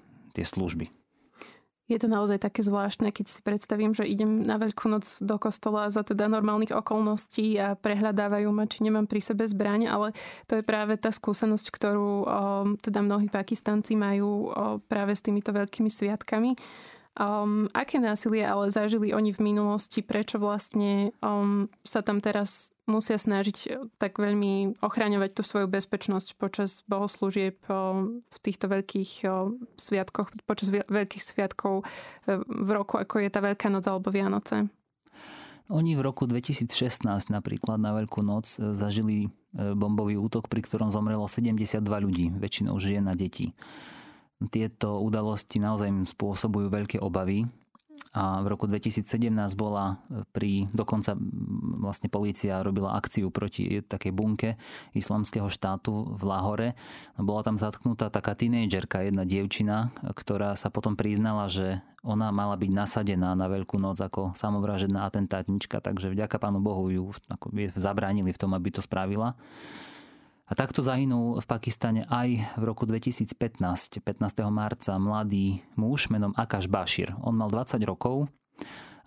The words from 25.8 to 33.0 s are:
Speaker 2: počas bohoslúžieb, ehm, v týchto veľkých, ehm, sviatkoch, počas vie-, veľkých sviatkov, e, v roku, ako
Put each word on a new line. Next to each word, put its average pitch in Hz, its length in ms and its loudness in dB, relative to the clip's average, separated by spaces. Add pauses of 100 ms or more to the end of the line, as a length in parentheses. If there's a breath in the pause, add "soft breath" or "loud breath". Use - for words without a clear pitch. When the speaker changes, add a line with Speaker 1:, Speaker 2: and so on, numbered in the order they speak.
Speaker 2:
počas 196 480 -4
bohoslúžieb, 196 800 0
ehm, 190 560 -2
v - 160 -18
týchto 196 320 -2
veľkých, 196 560 -2
ehm, 190 320 0 (160)
sviatkoch, - 560 -2 (160)
počas 196 240 0
vie-, 202 160 0
veľkých 202 320 0
sviatkov, 196 640 -2
e, - 640 -4
v 196 240 -2
roku, 202 240 0
ako 208 240 0